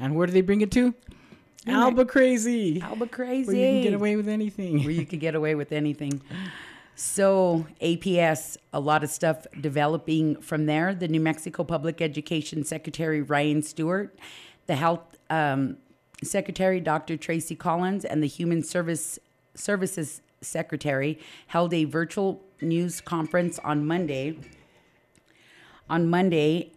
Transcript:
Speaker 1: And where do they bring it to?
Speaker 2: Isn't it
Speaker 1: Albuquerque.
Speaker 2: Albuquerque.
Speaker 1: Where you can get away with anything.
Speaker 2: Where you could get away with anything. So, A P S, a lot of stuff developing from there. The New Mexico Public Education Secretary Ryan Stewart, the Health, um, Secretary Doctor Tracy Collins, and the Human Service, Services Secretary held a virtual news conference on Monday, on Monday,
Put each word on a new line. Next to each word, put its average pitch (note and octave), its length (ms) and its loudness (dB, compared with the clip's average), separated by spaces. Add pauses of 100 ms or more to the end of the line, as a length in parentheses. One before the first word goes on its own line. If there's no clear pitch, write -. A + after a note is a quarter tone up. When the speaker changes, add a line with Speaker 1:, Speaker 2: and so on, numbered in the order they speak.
Speaker 1:
And C3+ 160 0
where F3 100 2
do F3+ 60 -2
they F#3+ 80 6
bring G3+ 220 4
it G3+ 100 0
to? B3 220 4 (720)
Speaker 2:
Isn't B3 140 2
it - 20 6
Speaker 1:
Albuquerque. A#3+ 1000 4
Speaker 2:
Albuquerque. B3 640 -4
Speaker 1:
Where G3+ 120 0
you C4 160 4
can C4 120 4
get G#3 100 2
away G#3 220 0
with G#3 120 -2
anything. G3 560 -2
Speaker 2:
Where D3 60 -2
you D#3+ 160 -2
could E3+ 140 -8
get D#3+ 140 -2
away D#3 200 0
with D3 180 -4
anything. D3 480 -2 (720)
So, F#3 720 2 (140)
A E3+ 160 0
P F3 240 0
S, D#3+ 380 0 (160)
a C#3+ 60 -2
lot D3+ 220 2
of D3 60 -2
stuff - 380 -2 (120)
developing D3+ 840 0
from D3+ 240 -2
there. D#3+ 280 2
The F3+ 140 -4
New D#3+ 120 2
Mexico D#3+ 440 -2
Public E3 380 -2
Education D3+ 640 -4
Secretary D#3 580 -4
Ryan D3 400 2
Stewart, F3 520 -4 (520)
the D#3 100 -2
Health, E3+ 400 -2 (140)
um, C#3 480 0 (440)
Secretary F#3+ 580 0
Doctor D#3 360 -2
Tracy E3 400 -4
Collins, F3+ 480 -2
and D3+ 180 0
the D3 60 2
Human E3 340 0
Service, E3+ 560 -4 (360)
Services F3+ 680 -4 (220)
Secretary D3 760 -4 (280)
held E3+ 260 0
a E3 120 2
virtual E3+ 580 -2 (180)
news E3+ 400 -2
conference E3+ 600 -2
on D3 260 -2
Monday, D#3 500 -2 (1500)
on E3 220 2
Monday, E3+ 680 2